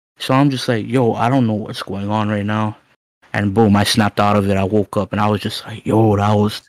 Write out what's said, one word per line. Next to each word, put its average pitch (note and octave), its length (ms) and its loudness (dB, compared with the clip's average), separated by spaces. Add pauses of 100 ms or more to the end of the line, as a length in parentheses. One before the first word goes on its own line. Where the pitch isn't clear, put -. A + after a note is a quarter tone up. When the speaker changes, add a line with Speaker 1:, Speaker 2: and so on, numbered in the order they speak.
(180)
Speaker 1:
So - 160 -2
I'm C#3 160 4
just B2+ 180 -6
like, A2+ 200 -2
"Yo, A#2 260 2
I A2+ 140 0
don't B2+ 180 2
know G#2+ 80 0
what's - 300 -8
going G2 260 -6
on G#2+ 180 -2
right G#2 180 -2
now." G#2+ 300 -2 (560)
And G#2 220 0
boom, G#2 220 6
I G#2 80 4
snapped G#2 360 0
out G#2 160 4
of G2 140 0
it. G2 60 0
I F#2+ 80 0
woke G2+ 320 -2
up, G2 160 -4
and G2+ 80 -2
I G#2+ 80 2
was G#2 120 0
just - 260 -8
like, A2 200 -14
"Yo, G#2+ 300 2
that G#2 180 2
was G#2 200 0
Speaker 2:
Yes. - 140 -14